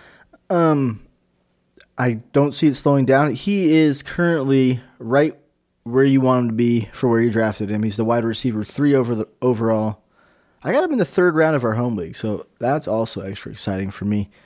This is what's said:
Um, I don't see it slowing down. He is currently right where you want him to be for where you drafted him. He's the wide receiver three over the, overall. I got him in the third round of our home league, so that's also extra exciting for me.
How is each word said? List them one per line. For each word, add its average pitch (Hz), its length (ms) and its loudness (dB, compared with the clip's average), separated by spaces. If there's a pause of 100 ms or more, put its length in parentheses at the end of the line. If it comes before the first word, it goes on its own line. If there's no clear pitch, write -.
(500)
Um, 151 520 0 (960)
I 120 240 0 (100)
don't 143 220 2
see 156 140 0
it 135 80 2
slowing 139 300 2
down. 135 280 2
He 190 400 0
is 151 300 2
currently 135 800 0 (180)
right 135 380 0 (460)
where 123 200 2
you 135 180 4
want 127 220 2
him 120 60 0
to 110 40 -4
be 117 400 0
for 127 160 -2
where 113 120 4
you 117 100 2
drafted 107 380 -2
him. 107 140 -2
He's 104 140 -4
the 113 80 -2
wide 117 180 0
receiver 110 400 -4
three 143 300 0
over 120 220 0
the, 107 120 -6 (140)
overall. 110 600 0 (640)
I 135 80 -4
got 277 120 2
him 330 100 -2
in 254 40 -2
the 220 80 2
third 180 300 2
round 156 200 2
of 127 80 -2
our 110 100 0
home 120 240 -2
league, 85 180 -8
so 104 300 -6 (140)
that's 139 280 -2
also 107 340 -4
extra 95 300 -12
exciting 95 400 -6
for - 140 -10
me. 104 240 -2 (160)